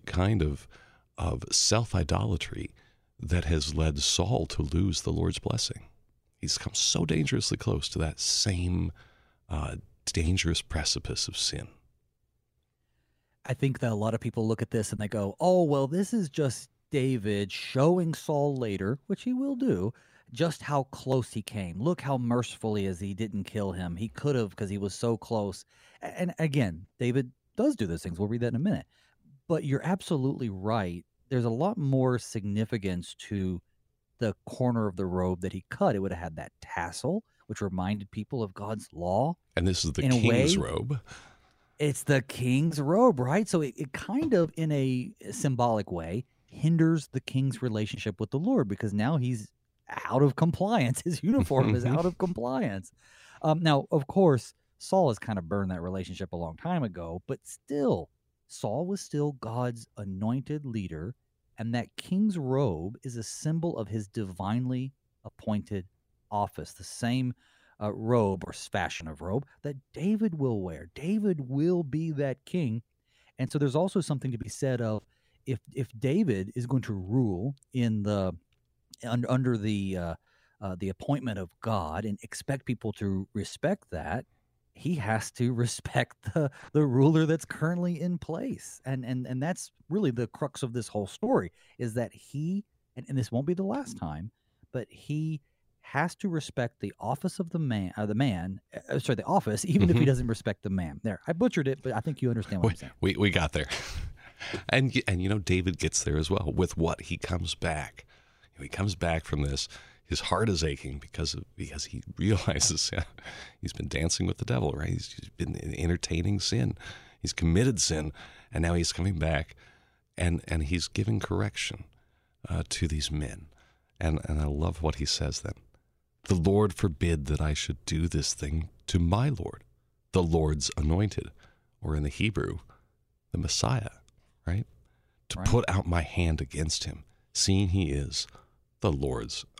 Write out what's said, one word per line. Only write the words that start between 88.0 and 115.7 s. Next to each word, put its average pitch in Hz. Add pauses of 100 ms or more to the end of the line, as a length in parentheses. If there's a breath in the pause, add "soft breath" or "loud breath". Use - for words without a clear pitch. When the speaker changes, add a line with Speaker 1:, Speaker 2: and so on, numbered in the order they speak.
Speaker 2:
in 175
place. -
And, 131
and, 127
and 127
that's 170 (180)
really 180
the 120
crux -
of 120
this 117
whole 104
story, 208 (260 soft breath)
is 117
that 117
he, 170 (320)
and, 131
and 139
this 120
won't 123
be 175
the 170
last 226
time, 80 (420)
but 123
he 156 (400)
has 160
to -
respect 143
the 101
office 143
of 175
the 175
man, 110
uh, 107
the 104
man, 98 (300)
uh, 135
sorry, 131
the 101
office, 110
even 117
if 87
he 120
Speaker 1:
Mm-hmm. 120
Speaker 2:
doesn't 127
respect 113
the 107
man. 90
There, 104
I 160
butchered 170
it, 135
but 131
I 110
think 151
you 127
understand 107
what 113
Speaker 1:
We, 107
Speaker 2:
I'm 82
saying. -
Speaker 1:
we, 92
we 101
got 82
there. 76
<laughs> - (920 loud breath)
And 131
y-, 127
and, 90
you 95
know, 107
David 90
gets -
there 73
as 78
well 95
with 87
what 80
he -
comes 87
back. 76 (480 soft breath)
You -
know, -
he 69
comes 98
back 82
from 73
this. 69 (380 loud breath)
His -
heart 104
is 82
aching 71
because -
of, 76 (120)
because -
he -
<laughs> -
realizes, 87
yeah, - (560 loud breath)
he's -
been -
dancing 85
with 90
the -
devil, 107
right? 82
He's, -
he's -
been -
en-, -